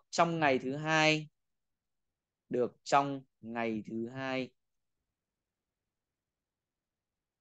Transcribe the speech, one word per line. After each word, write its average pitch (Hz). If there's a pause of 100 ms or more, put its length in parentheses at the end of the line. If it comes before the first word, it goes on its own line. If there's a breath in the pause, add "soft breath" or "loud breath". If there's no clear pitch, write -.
(100)
trong 170
ngày 135
thứ 131
hai, 156 (1200)
được 120
trong 139 (180)
ngày 113
thứ 113
hai, 131 (3000)